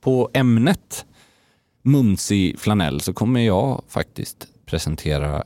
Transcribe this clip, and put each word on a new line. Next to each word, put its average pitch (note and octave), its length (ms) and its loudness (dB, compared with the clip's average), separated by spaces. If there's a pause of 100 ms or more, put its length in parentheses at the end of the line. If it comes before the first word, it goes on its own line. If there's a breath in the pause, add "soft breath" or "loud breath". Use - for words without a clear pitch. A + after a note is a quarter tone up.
på B2+ 300 0
ämnet B2 720 2 (800 soft breath)
mumsig G#2 760 2
flanell, F2 420 0
så F2+ 120 -4
kommer A#2+ 260 0
jag A#2 500 0
faktiskt - 580 -10 (180)
presentera D2 800 -4